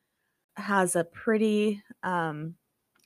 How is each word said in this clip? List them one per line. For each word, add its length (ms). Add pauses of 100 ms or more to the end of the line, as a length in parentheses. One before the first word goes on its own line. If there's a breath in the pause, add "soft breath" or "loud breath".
(560)
has 380
a 100
pretty, 800 (200)
um, 540 (500)